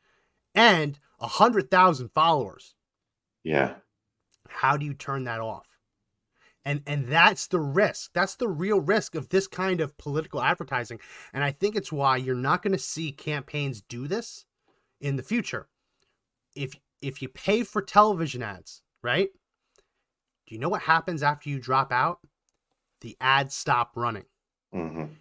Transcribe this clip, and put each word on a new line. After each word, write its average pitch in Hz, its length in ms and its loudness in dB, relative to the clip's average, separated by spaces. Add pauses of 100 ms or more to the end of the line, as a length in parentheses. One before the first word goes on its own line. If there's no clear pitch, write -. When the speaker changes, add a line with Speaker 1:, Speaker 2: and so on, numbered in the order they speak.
(560)
Speaker 1:
and 175 440 6 (200)
a 117 80 -6
hundred 214 420 4
thousand 175 400 4
followers? 156 640 0 (680)
Speaker 2:
Yeah. 71 320 0 (720)
Speaker 1:
How 139 300 0
do 147 80 -6
you 143 100 -6
turn 135 300 -6
that 117 160 -6
off? 110 260 -10 (960)
And, 143 200 -2
and 143 220 -4
that's 165 400 4
the 180 120 0
risk. 151 540 0
That's 185 220 0
the 240 140 -2
real 185 300 0
risk 180 360 0
of 135 140 -8
this 190 180 0
kind 185 340 -2
of 147 160 -6
political 147 440 -6
advertising. 131 580 -2 (340)
And 135 100 -2
I 143 80 0
think 208 240 -2
it's 196 160 -6
why 139 260 2
you're 131 180 -2
not 139 260 0
gonna 190 160 0
see 156 340 -8
campaigns 143 680 -6
do 123 260 -10
this 214 380 -8 (540)
in 143 160 -4
the 127 80 -4
future. 214 440 -6 (880)
If, 139 200 -10 (260)
if 135 200 -10
you 127 80 -8
pay 220 340 0
for - 180 -6
television 170 600 2
ads, 95 380 -12 (200)
right? 151 280 0 (1160)
Do 110 100 -16
you 110 40 -12
know 143 100 -2
what 190 120 -2
happens 160 420 0
after 147 260 0
you 139 100 -4
drop 131 320 0
out? 139 280 0 (840)
The 123 200 -16
ads 135 340 4
stop 123 400 0
running. 113 300 -4 (500)
Speaker 2:
Mm-hmm. 80 300 -6 (160)